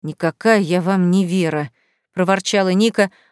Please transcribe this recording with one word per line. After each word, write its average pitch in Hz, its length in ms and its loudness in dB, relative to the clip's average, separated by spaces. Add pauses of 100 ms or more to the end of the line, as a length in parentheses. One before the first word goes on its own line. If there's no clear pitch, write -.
«Никакая 170 560 0
я 175 200 0
вам 185 300 0
не 190 160 2
Вера», 160 460 -2 (420)
проворчала 190 560 0
Ника, 202 400 2 (220)